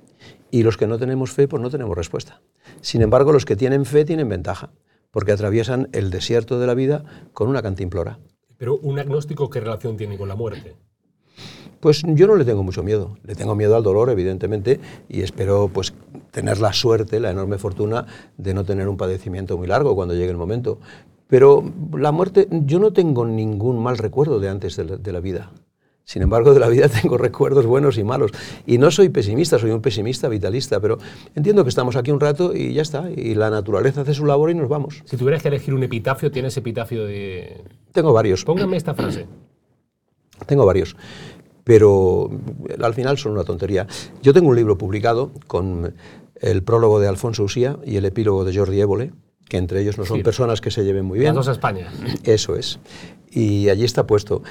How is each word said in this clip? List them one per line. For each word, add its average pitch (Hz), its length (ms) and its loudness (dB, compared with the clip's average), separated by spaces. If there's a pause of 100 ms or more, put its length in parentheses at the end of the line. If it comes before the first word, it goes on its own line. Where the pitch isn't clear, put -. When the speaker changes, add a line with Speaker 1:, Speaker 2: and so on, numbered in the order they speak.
(500)
Speaker 1:
Y 117 140 2
los 110 120 4
que 107 120 0
no 113 100 -2
tenemos 131 360 -4
fe, 139 140 2
pues 135 140 -6
no 123 80 -6
tenemos 120 260 -6
respuesta. - 460 -10 (400)
Sin 117 220 0
embargo, 131 280 6
los 139 140 4
que 107 100 -2
tienen 131 300 0
fe 147 180 2
tienen 156 240 -2
ventaja, 92 440 -6 (400)
porque 101 220 0
atraviesan 113 580 0
el 101 180 -2
desierto 117 500 -2
de 123 60 0
la 123 80 0
vida 139 300 0 (300)
con 107 140 -2
una 135 140 0
cantimplora. 98 560 -4 (400)
Speaker 2:
Pero 127 200 -4
un 143 200 -4
agnóstico, 143 540 -4
¿qué 123 80 -6
relación 110 380 -6
tiene 101 200 -8
con 98 120 -8
la 98 60 -8
muerte? - 420 -10 (1040)
Speaker 1:
Pues 151 240 2
yo 165 220 4
no 214 100 6
le 156 100 4
tengo 104 180 0
mucho 92 180 -6
miedo. 104 420 -4
Le 101 120 -14
tengo 107 200 -4
miedo 107 200 4
al 117 80 2
dolor, 104 260 2
evidentemente, 98 720 -2 (280)
y 98 140 -6
espero, 98 500 0
pues, 95 220 -6 (380)
tener 101 280 -4
la 104 140 0
suerte, 110 460 0
la 113 100 -4
enorme 95 300 -4
fortuna 107 480 -6 (300)
de 92 180 -6
no 98 80 -2
tener 98 240 -4
un 98 100 -4
padecimiento 95 600 -6
muy 90 100 -8
largo 120 280 0
cuando 87 200 -2
llegue 90 160 -2
el 87 60 -6
momento. 107 420 -6 (480)
Pero 139 360 8 (320)
la 147 160 0
muerte, 190 380 2
yo 160 300 0
no 208 140 2
tengo 147 340 2
ningún 110 560 -2
mal 123 160 -2
recuerdo 127 400 0
de 98 100 -2
antes 98 280 -8
de 90 80 -6
la, 92 120 -8
de 95 140 -10
la 87 80 -8
vida. 90 320 -8 (520)
Sin - 200 -8
embargo, 117 320 6
de 135 60 8
la 117 80 4
vida 135 200 6
<laughs> 110 120 0
tengo 143 180 2
recuerdos 131 480 2
buenos 131 320 2
y 101 40 -2
malos. 120 280 -2 (340)
Y 120 140 2
no 151 100 6
soy 196 200 6
pesimista, 131 500 0
soy 110 100 0
un 113 120 -2
pesimista 117 480 -2
vitalista, 104 500 -2
pero 107 180 0 (380)
entiendo 196 280 4
que 127 60 0
estamos 123 260 0
aquí 127 140 0
un 143 100 2
rato 147 360 0
y 123 180 -2
ya 143 80 0
está, 156 300 -6
y 113 240 -4
la 107 160 2
naturaleza 120 500 0
hace 139 140 0
su 147 100 -2
labor 147 240 4
y 170 60 0
nos 147 120 -2
vamos. 147 380 -6
Speaker 2:
Si - 100 -8
tuvieras 135 280 0
que 147 60 0
elegir 139 260 -2
un 127 80 0
epitafio, 120 480 -2
¿tienes 127 260 -6
epitafio 113 480 -6
de...? 101 560 -10 (300)
Speaker 1:
Tengo 151 220 4
varios. 110 320 4
Speaker 2:
Póngame 185 320 0
esta 151 180 -4
frase. 95 320 -6 (1200)
Speaker 1:
Tengo 139 200 4
varios, 90 300 2 (680)
pero 98 680 6 (520)
al 113 120 0
final 131 240 -2
son 107 160 -6
una 98 100 -2
tontería. 92 440 -4 (340)
Yo 135 120 8
tengo 175 160 4
un 120 60 6
libro 107 220 2
publicado 107 540 -2 (160)
con 87 460 -4 (460)
el 98 240 0
prólogo 110 360 4
de 101 80 2
Alfonso 104 360 -4
Usía 127 420 -2
y 104 120 -4
el 101 80 0
epílogo 98 400 0
de 92 100 -2
Jordi 98 240 0
Évole, 104 320 0 (380)
que 104 80 -4
entre 92 240 -2
ellos 104 160 -2
no 101 80 -6
son 107 120 -2
Speaker 2:
Sí. 95 60 -2
Speaker 1:
personas 117 380 0
que 110 100 -4
se 107 140 -2
lleven 98 200 0
muy 95 140 -4
bien. 151 160 2
Speaker 2:
Las 131 100 0
dos - 40 -2
a - 40 0
España. 95 360 -6 (340)
Speaker 1:
Eso 107 320 2
es. - 240 -6 (500)
Y 101 400 2
allí 98 140 2
está 120 240 0
puesto. - 420 0